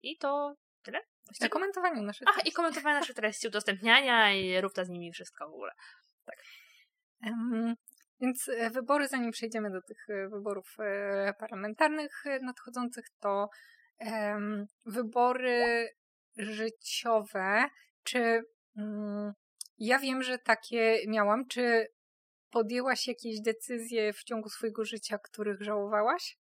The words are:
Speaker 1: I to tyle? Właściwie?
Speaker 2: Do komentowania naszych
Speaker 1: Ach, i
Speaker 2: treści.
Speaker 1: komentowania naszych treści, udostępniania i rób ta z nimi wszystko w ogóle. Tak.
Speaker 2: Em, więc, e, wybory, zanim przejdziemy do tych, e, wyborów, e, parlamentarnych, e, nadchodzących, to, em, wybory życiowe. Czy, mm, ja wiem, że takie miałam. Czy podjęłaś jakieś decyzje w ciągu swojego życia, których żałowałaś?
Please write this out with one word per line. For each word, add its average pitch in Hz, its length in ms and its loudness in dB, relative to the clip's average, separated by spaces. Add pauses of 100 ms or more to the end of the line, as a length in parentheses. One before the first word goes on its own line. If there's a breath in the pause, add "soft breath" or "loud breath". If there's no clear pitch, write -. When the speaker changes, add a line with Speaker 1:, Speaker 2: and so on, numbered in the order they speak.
Speaker 1:
I 302 160 -10
to 285 380 0 (280)
tyle? 285 160 -6 (260)
Właściwie? - 240 -2
Speaker 2:
Do - 40 -2
komentowania 359 480 0
naszych 208 260 -2
Speaker 1:
Ach, 403 60 6
i 392 60 0
Speaker 2:
treści. - 140 -2
Speaker 1:
komentowania 302 460 2
naszych 247 160 -4
treści, 220 320 -2
udostępniania 220 880 6
i 185 280 2
rób 190 120 -2
ta 185 120 -2
z 180 40 -10
nimi 175 220 -10
wszystko - 380 -14
w 156 40 -18
ogóle. - 180 -8 (540 loud breath)
Tak. - 100 -14 (880 loud breath)
Speaker 2:
Em, 233 520 -2 (440)
więc, 254 300 -2
e, 233 200 -2
wybory, 269 380 2
zanim 240 240 -2
przejdziemy 220 400 -4
do 185 100 -6
tych, - 280 -18
e, 196 200 -4
wyborów, 202 500 -6
e, 202 600 0
parlamentarnych, 247 840 -2
e, 277 140 -2
nadchodzących, 247 640 -8 (140)
to, 202 300 0 (500 loud breath)
em, 208 680 -2 (200)
wybory 240 1040 2 (480)
życiowe. 214 1300 0 (380 soft breath)
Czy, 233 380 2 (360)
mm, 208 560 -4 (440)
ja 247 220 4
wiem, 262 240 -2
że 254 140 -2
takie 226 600 2 (100)
miałam. 214 400 2
Czy 233 400 2 (640)
podjęłaś 240 560 0
jakieś 226 340 -6
decyzje 226 720 -2
w - 100 -14
ciągu 220 260 -6
swojego 220 360 -4
życia, 208 380 -6
których 208 380 -6
żałowałaś? 208 840 0